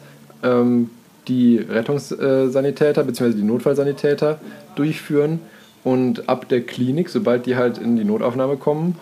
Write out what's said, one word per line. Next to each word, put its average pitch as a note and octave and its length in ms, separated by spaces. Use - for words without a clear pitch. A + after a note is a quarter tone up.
ähm, B2 460
die B2 320
Rettungssanitäter C3+ 1500
bzw. B2 300
die G#2 80
Notfallsanitäter C#3 960
durchführen D3+ 640
und B2+ 460
ab B2 180
der B2 140
Klinik, C3 480
sobald A#2+ 340
die B2 120
halt B2 200
in A#2 200
die A2 80
Notaufnahme B2+ 520
kommen, D#3 460